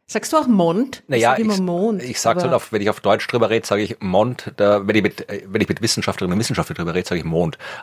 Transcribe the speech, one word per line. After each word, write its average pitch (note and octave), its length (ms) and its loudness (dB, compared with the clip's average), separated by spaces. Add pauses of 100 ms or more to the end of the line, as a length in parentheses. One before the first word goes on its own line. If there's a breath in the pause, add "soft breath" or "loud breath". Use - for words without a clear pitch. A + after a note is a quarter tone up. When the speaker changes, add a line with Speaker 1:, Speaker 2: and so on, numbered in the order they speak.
Speaker 1:
Sagst - 260 -6
du D#4+ 60 4
auch D4 100 2
Mond? G3+ 560 2
Ich - 40 -20
Speaker 2:
Naja, A#2 220 4
Speaker 1:
sag C3 80 2
immer G#3+ 160 0
Speaker 2:
ich, F#3+ 60 0
Speaker 1:
Mond, F#3 420 -2
Speaker 2:
ich B2 180 -8
sag's C#3 220 2
halt C3 100 0
Speaker 1:
aber B2+ 80 4
Speaker 2:
auch, - 120 -8
wenn G#2+ 100 -2
ich G#2 80 2
auf - 80 -4
Deutsch G2 300 0
drüber A2+ 200 2
rede, A2+ 160 0
sag G2+ 140 0
ich G#2 220 -4
Mond. G#2+ 560 -2
Da, G2+ 320 2
wenn G#2+ 80 6
ich G#2+ 80 6
mit, - 260 -4
äh, G2+ 160 -10
wenn G2 160 -2
ich F#2+ 60 2
mit - 140 -4
Wissenschaftlerinnen G2 520 -2
und G2+ 60 2
Wissenschaftlern F2 360 -2
drüber E2+ 180 -4
rede, F2+ 140 -2
sag F2+ 80 -2
ich D#2+ 80 -4
Mond. E2 340 0 (240 loud breath)